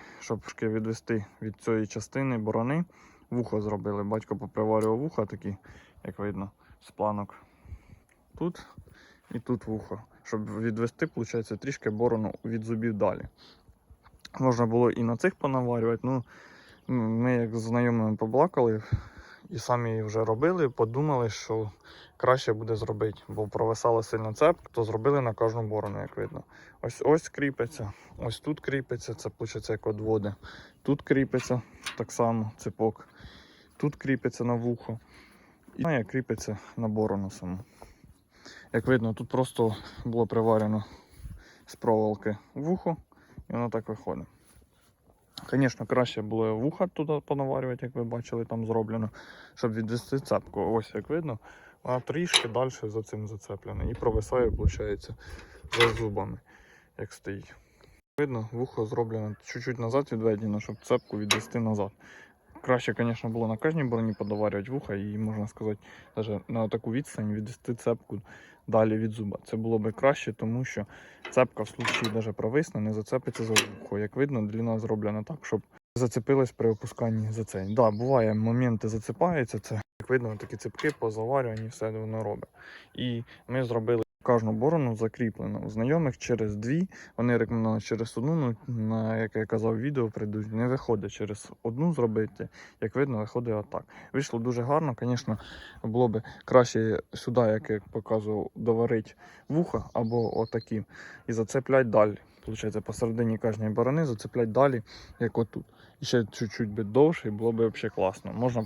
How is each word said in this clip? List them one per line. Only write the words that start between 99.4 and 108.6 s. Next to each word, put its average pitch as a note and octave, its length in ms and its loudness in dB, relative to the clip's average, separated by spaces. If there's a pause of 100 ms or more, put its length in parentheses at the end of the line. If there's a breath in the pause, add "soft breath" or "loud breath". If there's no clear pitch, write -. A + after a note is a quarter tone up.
вуха D3 340 0 (100)
або A#2 460 0
отакі A2 440 -2 (440 loud breath)
і A#2+ 60 0
зацеплять B2+ 560 4
далі. G#2+ 280 6 (280 soft breath)
Получається, G#2+ 360 -4
посередині A2+ 560 0
кожної A2 340 0
борони B2+ 340 2
зацеплять A#2 460 -2
далі, B2+ 300 4 (380 loud breath)
як A2+ 180 -2
отут. - 280 -2 (360 loud breath)
І - 40 -8
ще A#2+ 260 4
чуть-чуть A2+ 380 -4
би G#2 140 -2
довше, C3 440 4
і G#2+ 40 -2
було A2+ 200 0
б A2+ 40 0
взагалі A2+ 400 0
класно. F#2+ 380 0
Можна A#2 280 0